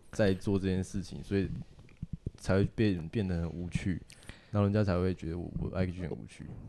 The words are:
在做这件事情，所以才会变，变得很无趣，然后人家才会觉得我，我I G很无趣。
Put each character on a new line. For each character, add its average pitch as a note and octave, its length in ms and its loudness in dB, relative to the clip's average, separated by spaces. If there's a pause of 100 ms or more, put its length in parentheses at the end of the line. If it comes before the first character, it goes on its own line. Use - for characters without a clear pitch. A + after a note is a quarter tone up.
(120)
在 G2+ 200 6
做 G2 260 2
这 F#2+ 100 0
件 F#2 140 2
事 F#2 200 -4
情， D2+ 200 -10
所 G2 140 -2
以 G2 140 2 (880)
才 - 160 0
会 G2 100 6 (100)
变， F#2+ 340 2
变 G2+ 180 -2
得 F2+ 100 0
很 E2+ 140 0
无 F2 180 -6
趣， - 320 -2 (520)
然 G#2 80 4
后 - 20 6
人 G2+ 100 4
家 G#2+ 100 4
才 F#2+ 160 4
会 F#2 140 4
觉 D#2+ 180 -6
得 F2 80 -4
我， E2+ 120 -6 (100)
我 - 160 -2
I F#2 80 2
G F2+ 180 -4
很 D2+ 100 -4
无 A1+ 140 -8
趣。 - 200 -14 (220)